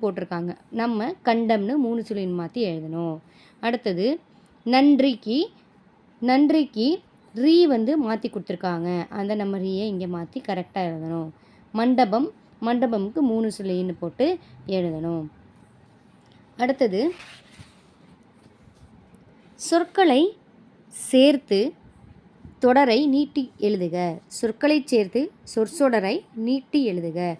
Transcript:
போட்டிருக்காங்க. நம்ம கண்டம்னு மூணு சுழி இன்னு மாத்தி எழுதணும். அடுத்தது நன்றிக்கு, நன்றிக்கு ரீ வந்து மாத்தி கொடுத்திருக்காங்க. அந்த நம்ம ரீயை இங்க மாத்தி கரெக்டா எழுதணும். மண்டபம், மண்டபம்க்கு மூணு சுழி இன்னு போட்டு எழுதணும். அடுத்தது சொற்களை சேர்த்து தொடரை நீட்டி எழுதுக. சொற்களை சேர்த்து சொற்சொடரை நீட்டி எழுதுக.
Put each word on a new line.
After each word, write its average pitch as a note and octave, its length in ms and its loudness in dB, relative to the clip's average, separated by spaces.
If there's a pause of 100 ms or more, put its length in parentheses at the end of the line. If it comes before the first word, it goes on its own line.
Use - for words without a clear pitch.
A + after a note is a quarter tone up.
போட்டிருக்காங்க. F3 500 -4 (200)
நம்ம A3+ 380 -4 (160)
கண்டம்னு A3+ 500 2
மூணு A#3 280 -2
சுழி G3+ 200 -6
இன்னு F3+ 160 -4
மாத்தி E3+ 220 -6
எழுதணும். D#3+ 560 -6 (420)
அடுத்தது A3 460 -4 (600)
நன்றிக்கு, C4 720 2 (840)
நன்றிக்கு C4+ 680 2 (480)
ரீ C#4 180 4 (120)
வந்து A#3+ 260 2 (120)
மாத்தி A3 260 -4
கொடுத்திருக்காங்க. F3 600 -6 (200)
அந்த G3+ 260 -6
நம்ம G3 220 -4
ரீயை F#3+ 280 -4
இங்க F#3 220 -6
மாத்தி F3 340 -8
கரெக்டா F#3 460 -6
எழுதணும். D#3+ 420 -6 (440)
மண்டபம், A#3+ 540 2 (340)
மண்டபம்க்கு A#3 600 0
மூணு A3+ 300 0
சுழி F#3+ 300 -6
இன்னு F3+ 180 -4
போட்டு C4+ 400 -2 (280)
எழுதணும். E3 580 -4 (1300)
அடுத்தது B3 460 0 (2500)
சொற்களை E4+ 640 2 (640)
சேர்த்து C4 760 4 (1000)
தொடரை B3+ 480 4
நீட்டி C#4+ 340 0 (180)
எழுதுக. F#3 360 -2 (320)
சொற்களை B3 480 0 (100)
சேர்த்து A3 360 0 (220)
சொற்சொடரை A3 720 0 (200)
நீட்டி C4 500 -2
எழுதுக. E3+ 340 -4 (220)